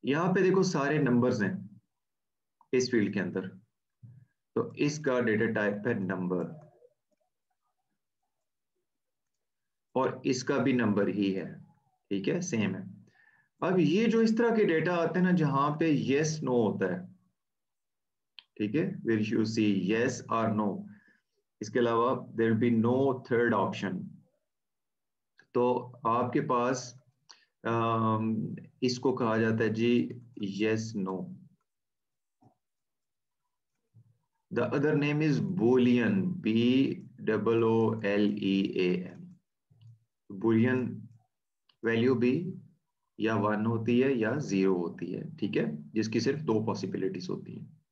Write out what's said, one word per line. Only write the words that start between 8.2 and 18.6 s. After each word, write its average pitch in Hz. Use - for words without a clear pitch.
और 127
इसका 139
भी 127
नंबर 101
ही 98
है, 92
ठीक 101
है, 175
Same 101
है। 92
अब 185
ये 170
जो 226
इस 220
तरह 226
के 214
data 170
आते 165
हैं 180
ना, 180
जहाँ 143
पे 170
yes 151
no 127
होता 95
है, 90
ठीक 104